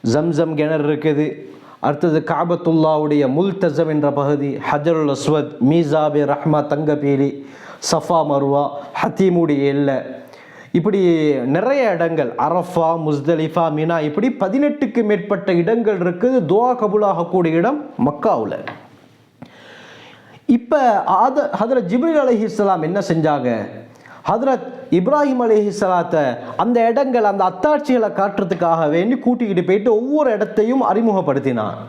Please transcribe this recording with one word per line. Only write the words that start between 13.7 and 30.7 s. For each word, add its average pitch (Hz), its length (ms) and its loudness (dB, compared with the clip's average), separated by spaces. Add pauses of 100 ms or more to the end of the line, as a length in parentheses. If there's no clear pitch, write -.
மினா, 165 220 0
இப்படி 175 400 -2
பதினெட்டுக்கு 262 640 0
மேற்பட்ட 202 500 -2
இடங்கள் 208 440 0
இருக்குது. 180 500 0
துஆ 240 280 2
கபூலாகக்கூடிய 185 760 0
இடம் 220 340 0 (200)
மக்காவுல. 135 520 0 (1900)
இப்ப 233 580 2
ஆத-, 262 460 2 (100)
ஹதரத் 226 320 0
ஜிப்ரீல் 294 340 2
அலைஹிஸ்ஸலாம் 208 560 0
என்ன 170 180 -2
செஞ்சாங்க? 143 680 0 (600)
ஹதரத் 240 480 -2 (160)
இப்ராஹிம் 262 540 2
அலைஹிஸ்ஸலாத்தை 185 800 2 (340)
அந்த 233 300 2
இடங்கள், 240 360 2
அந்த 196 200 2
அத்தாட்சிகளை 254 680 0
காட்டுறதுக்காக 175 800 0
வேண்டி 190 260 0
கூட்டிக்கிட்டு 240 480 -2
போயிட்டு 208 320 2
ஒவ்வொரு 269 360 0
இடத்தையும் 220 520 0